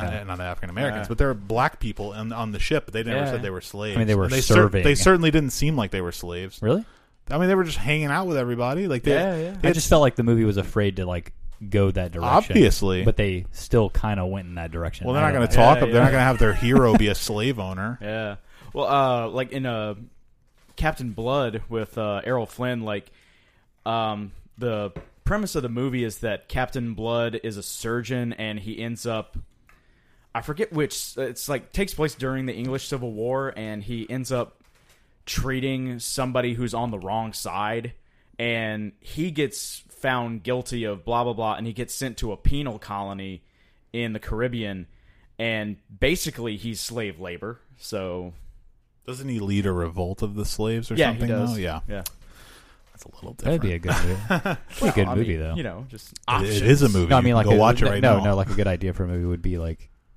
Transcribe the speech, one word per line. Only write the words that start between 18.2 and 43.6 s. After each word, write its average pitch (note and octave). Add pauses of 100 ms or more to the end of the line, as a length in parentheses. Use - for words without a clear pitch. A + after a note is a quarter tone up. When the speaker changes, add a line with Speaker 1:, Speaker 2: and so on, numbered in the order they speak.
Speaker 3:
Well, C#3
uh, B2+
like, B2
in, C3
uh, G#2+ (840)
Captain D#3
Blood A2+
with, A2+
uh, G#2
Errol A#2
Flynn, B2
like, G#2 (720)
um, A2 (260)
the G#2+ (320)
premise G3+
of C#3+
the A#2+
movie B2
is A2
that G#2
Captain B2
Blood A#2
is G#2+
a G2
surgeon, A#2+
and G#2+
he G#2
ends A#2
up, A2 (960)
I A#2
forget D3+
which, -
it's, B2
like, C3+
takes F#3
place D3+
during C3
the B2
English B2+
Civil B2
War, B2+
and G#2+
he A#2
ends B2+
up A#2+ (640)
treating C3
somebody B2
who's A#2
on A#2
the G2+
wrong G#2+
side, A2 (440)
and A2
he E3+
gets -
found A#2+
guilty B2
of G2+
blah, A#2+
blah, A#2+
blah, G#2+
and A2
he A2+
gets A#2+
sent C3
to A2+
a F#2
penal C#3+
colony G2 (500)